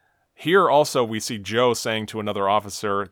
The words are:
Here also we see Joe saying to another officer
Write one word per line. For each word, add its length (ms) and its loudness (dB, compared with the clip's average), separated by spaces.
Here 360 2
also 340 4
we 160 -4
see 180 -8
Joe 360 0
saying 320 -4
to 140 -10
another 280 -2
officer 640 -2